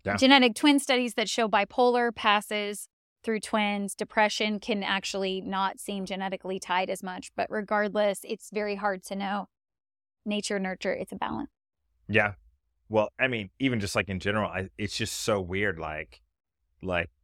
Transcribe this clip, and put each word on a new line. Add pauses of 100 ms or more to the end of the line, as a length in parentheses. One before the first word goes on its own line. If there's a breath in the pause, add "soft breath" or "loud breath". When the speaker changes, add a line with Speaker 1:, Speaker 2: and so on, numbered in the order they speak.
Speaker 1:
Yeah.
Speaker 2:
genetic
twin
studies
that
show
bipolar
passes (360)
through
twins.
Depression
can
actually
not
seem
genetically
tied
as
much,
but
regardless,
it's
very
hard
to
know. (760)
Nature,
nurture,
it's
a
balance. (580)
Speaker 1:
Yeah. (560)
Well, (100)
I
mean, (100)
even
just,
like,
in
general,
I,
it's
just
so
weird.
Like, (640)
like, (140)